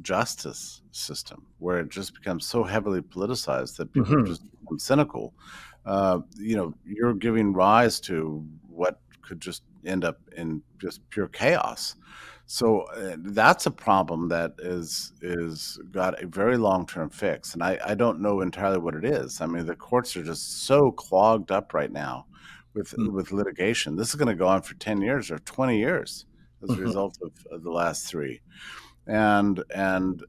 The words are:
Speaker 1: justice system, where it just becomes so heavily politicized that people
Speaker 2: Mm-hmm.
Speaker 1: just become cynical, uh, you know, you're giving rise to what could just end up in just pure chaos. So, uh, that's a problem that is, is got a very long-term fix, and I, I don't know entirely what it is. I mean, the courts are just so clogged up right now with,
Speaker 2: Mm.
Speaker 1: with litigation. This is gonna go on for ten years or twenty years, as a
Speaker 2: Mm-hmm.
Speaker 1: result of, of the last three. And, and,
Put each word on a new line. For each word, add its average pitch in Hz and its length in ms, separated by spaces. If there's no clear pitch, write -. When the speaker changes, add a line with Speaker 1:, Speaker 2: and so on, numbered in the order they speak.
Speaker 1:
justice - 800
system, - 540
where 90 220
it 82 100
just 95 240
becomes 87 320
so 120 180
heavily 101 380
politicized 90 720
that - 160
people 123 220
Speaker 2:
Mm-hmm. 135 120
Speaker 1:
just 85 240
become 80 180
cynical, 139 540
uh, 98 340
you 107 180
know, 87 180
you're 110 280
giving 110 400
rise 107 480
to 78 440
what 85 340
could 87 200
just - 220
end 90 180
up 82 160
in 80 240
just - 300
pure 98 180
chaos. - 680
So, 110 360
uh, 95 380
that's 107 460
a 160 60
problem 85 580
that 82 300
is, 87 600
is 85 580
got 92 300
a 92 60
very 101 300
long-term 92 520
fix, - 440
and 85 100
I, 92 220
I 107 100
don't 101 260
know 101 200
entirely 92 380
what 82 160
it 80 100
is. 85 360
I 82 60
mean, 85 180
the 85 100
courts - 400
are 87 80
just - 420
so 135 260
clogged 101 600
up - 220
right 73 180
now 69 340
with, 104 240
Speaker 2:
Mm. 107 140
Speaker 1:
with 95 200
litigation. 98 640
This 107 140
is - 60
gonna 131 200
go 90 120
on 95 140
for - 140
ten 104 260
years 127 300
or 78 80
twenty 127 380
years, 139 480
as 104 60
a 131 40
Speaker 2:
Mm-hmm. 95 100
Speaker 1:
result 98 380
of, 82 100
of 82 120
the 85 80
last 85 360
three. 69 340
And, 101 560
and, 95 560